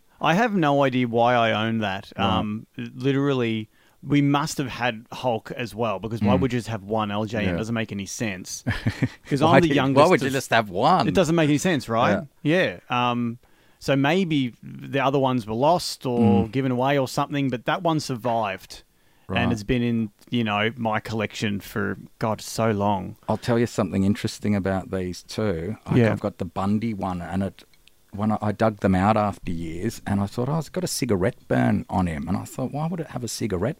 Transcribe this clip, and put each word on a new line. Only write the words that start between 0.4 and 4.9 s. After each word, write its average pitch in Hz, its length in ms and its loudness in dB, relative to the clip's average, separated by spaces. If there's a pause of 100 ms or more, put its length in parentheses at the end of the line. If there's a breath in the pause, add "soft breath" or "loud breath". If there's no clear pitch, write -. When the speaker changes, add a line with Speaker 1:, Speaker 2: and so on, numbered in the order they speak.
Speaker 1:
no 143 300 2
idea 127 240 0
why 117 260 4
I 110 320 2
own 113 120 0
that. 98 380 -4
Speaker 2:
Right. 113 80 0
Speaker 1:
Um, 110 420 -2 (100)
literally, 123 920 -2 (340 soft breath)
we 143 200 2
must 143 340 0
have 135 120 -4
had 117 440 -4